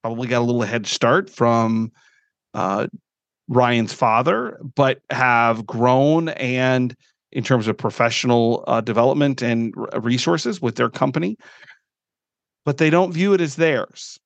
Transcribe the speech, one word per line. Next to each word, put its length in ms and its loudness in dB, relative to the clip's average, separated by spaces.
Probably 240 -6
got 140 0
a 40 2
little 180 0
head 260 -4
start 420 0
from, 640 0
uh, 340 -2
Ryan's 460 2
father, 680 0
but 260 0
have 540 2
grown 680 2
and 640 0
in 140 -6
terms 240 2
of 100 -2
professional, 880 0
uh, 140 0
development 640 0
and 340 -2
r-, 240 -6
resources 600 -2
with 140 -4
their 160 0
company, 480 -2
but 140 -2
they 120 4
don't 220 4
view 200 2
it 80 4
as 140 -4
theirs. 720 -2